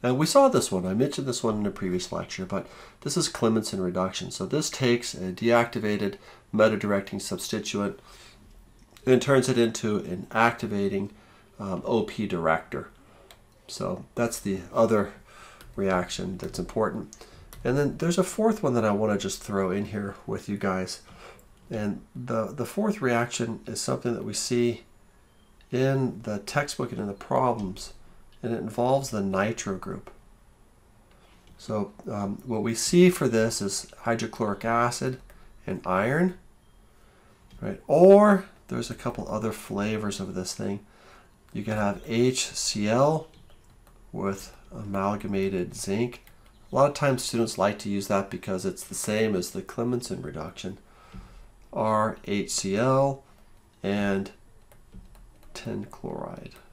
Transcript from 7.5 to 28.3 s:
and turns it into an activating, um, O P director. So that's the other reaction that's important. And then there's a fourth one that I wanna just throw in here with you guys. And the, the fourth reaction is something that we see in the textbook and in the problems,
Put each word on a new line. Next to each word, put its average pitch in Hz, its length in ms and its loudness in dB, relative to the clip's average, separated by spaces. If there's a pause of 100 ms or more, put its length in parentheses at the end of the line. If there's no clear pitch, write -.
and 127 160 6
turns 131 280 4
it 123 80 4
into 113 400 2
an 90 340 -6
activating, 101 800 0 (480)
um, 95 240 -4
O 113 200 2
P - 220 -4
director. 80 640 -2 (760)
So 92 380 -8 (100)
that's 117 240 -2
the 98 200 -4 (140)
other 107 380 4 (640)
reaction 92 600 -2
that's - 200 -8
important. 202 560 -2 (520)
And 123 120 2
then 143 200 0
there's 170 200 0
a 185 60 4
fourth 220 400 0
one 135 120 2
that 113 100 2
I 104 60 4
wanna 104 260 2
just 95 260 -6
throw 98 280 0
in 101 140 -2
here 101 300 -6 (100)
with - 220 -6
you 101 80 -4
guys. 95 460 -2 (680)
And 104 320 -4 (140)
the, 117 300 -4
the 113 200 -6
fourth 208 360 -2
reaction 117 680 0
is 110 140 -6
something 127 320 -2
that - 100 -4
we 107 100 -6
see 120 500 0 (840)
in 131 540 2
the 104 160 -4
textbook 135 540 -4
and - 80 -6
in 104 60 -2
the 101 60 -4
problems, 107 800 -2 (500)